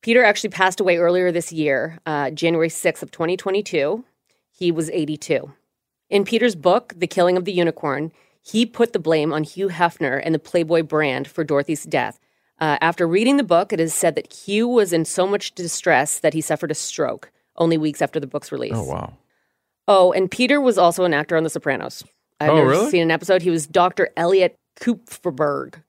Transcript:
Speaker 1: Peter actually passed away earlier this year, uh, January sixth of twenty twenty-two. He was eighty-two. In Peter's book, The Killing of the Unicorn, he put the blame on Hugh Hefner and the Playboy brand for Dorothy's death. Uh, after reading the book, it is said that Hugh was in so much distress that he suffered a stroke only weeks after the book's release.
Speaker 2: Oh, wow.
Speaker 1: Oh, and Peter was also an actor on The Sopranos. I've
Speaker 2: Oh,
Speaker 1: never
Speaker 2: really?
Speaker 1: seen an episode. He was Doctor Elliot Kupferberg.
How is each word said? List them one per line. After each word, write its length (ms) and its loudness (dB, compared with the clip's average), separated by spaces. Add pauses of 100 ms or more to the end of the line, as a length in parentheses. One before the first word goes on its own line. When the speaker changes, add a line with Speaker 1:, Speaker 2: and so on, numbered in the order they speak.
Speaker 1:
Peter 220 4
actually 280 2
passed 280 0
away 180 2
earlier 340 2
this 200 -4
year, 540 -2
uh, 260 -2
January 380 0
sixth 340 -4
of 80 -16
twenty 260 -2
twenty-two. 640 -2 (480)
He 200 -2
was 200 -4
eighty-two. 600 -4 (580)
In 160 2
Peter's 300 0
book, 420 0
The 100 -4
Killing 300 2
of 80 -2
the 80 -6
Unicorn, 580 -2 (300)
he 240 0
put 260 -2
the 80 -4
blame 320 0
on 140 -2
Hugh 240 -6
Hefner 520 -2
and 140 -2
the 40 0
Playboy 440 -2
brand 420 -2
for 200 -6
Dorothy's 400 -2
death. 340 -4 (400)
Uh, 220 0
after 260 0
reading 300 2
the 80 0
book, 260 2
it 80 -4
is 140 -2
said 220 0
that 180 -8
Hugh 340 -2
was 240 2
in 140 0
so 200 -2
much 300 -4
distress 640 0
that 140 0
he 80 -4
suffered 280 -4
a 60 -4
stroke 560 -8 (240)
only 220 2
weeks 240 -2
after 180 -2
the 80 -8
book's 240 -8
release. 240 -6
Speaker 2:
Oh, 80 -2
wow. 300 -8 (760)
Speaker 1:
Oh, 240 6
and 180 0
Peter 300 2
was 180 2
also 280 4
an 80 2
actor 240 0
on 60 2
The 60 -2
Sopranos. 540 -6 (380)
I've 80 2
Speaker 2:
Oh, 80 6
Speaker 1:
never 120 6
Speaker 2:
really? 220 2
Speaker 1:
seen 120 2
an 80 2
episode. 300 2
He 100 0
was 160 -2
Doctor 500 2
Elliot 400 2 (240)
Kupferberg. 960 -4 (140)